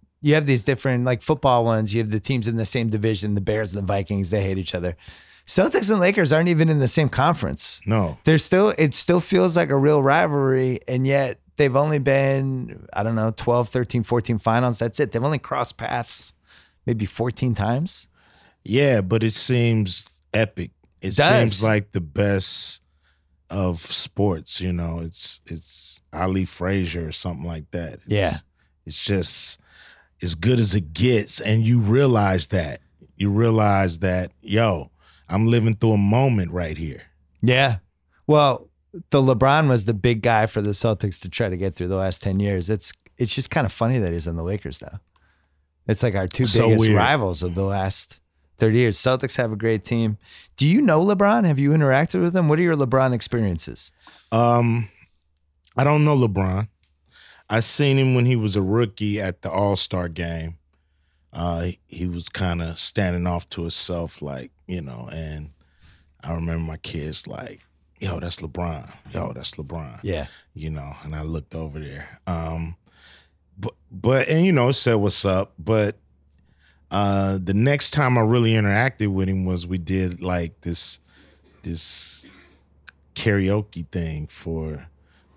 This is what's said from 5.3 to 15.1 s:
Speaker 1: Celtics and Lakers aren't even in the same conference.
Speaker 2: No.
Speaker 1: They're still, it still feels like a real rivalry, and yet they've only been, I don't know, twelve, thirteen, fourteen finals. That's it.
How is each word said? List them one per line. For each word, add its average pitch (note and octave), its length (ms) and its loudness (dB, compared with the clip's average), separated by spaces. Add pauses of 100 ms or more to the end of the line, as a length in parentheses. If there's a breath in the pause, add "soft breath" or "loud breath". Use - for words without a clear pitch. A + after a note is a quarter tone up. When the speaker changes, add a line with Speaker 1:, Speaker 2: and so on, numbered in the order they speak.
Speaker 1:
Celtics G#3 440 2
and A3 80 2
Lakers F3+ 340 4
aren't E3 160 4
even D#3+ 200 4
in D3+ 100 2
the C3+ 80 2
same D3 220 2
conference. C3 760 -2
Speaker 2:
No. G2 400 0
Speaker 1:
They're D#3+ 140 6
still, G3 400 4
it D3+ 160 2
still F3+ 260 2
feels F3+ 360 2
like E3 140 2
a C#3 60 2
real C#3+ 260 4
rivalry, C3+ 840 2
and B2+ 200 -2
yet C3+ 340 0 (160)
they've C#3 180 2
only D3+ 240 2
been, C3+ 960 0
I G2+ 100 -4
don't A2+ 140 0
know, A2 200 0
twelve, A#2+ 340 2
thirteen, A#2+ 340 -2
fourteen A#2+ 340 0
finals. A#2 400 2
That's A#2+ 220 -2
it. C3 100 0